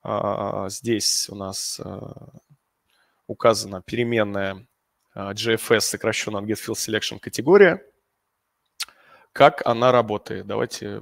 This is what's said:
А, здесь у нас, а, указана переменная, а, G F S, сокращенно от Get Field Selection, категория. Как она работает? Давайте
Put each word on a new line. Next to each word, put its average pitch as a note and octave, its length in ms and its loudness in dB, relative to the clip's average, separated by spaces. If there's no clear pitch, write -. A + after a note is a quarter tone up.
А, G2+ 640 -2
здесь - 600 -2
у G#2 60 -12
нас, G2 480 -8
а, - 460 -12
указана G#2 540 0
переменная, G#2 840 -2
а, G2 180 -8
G A2+ 220 0
F - 160 -4
S, A2 180 4
сокращенно G#2+ 500 -2
от G2+ 60 -6
Get G#2+ 140 -2
Field A2+ 160 -8
Selection, - 460 -4
категория. F3 640 4
Как C#3+ 340 6
она B2 260 4
работает? G#2+ 540 0
Давайте G#2+ 560 -6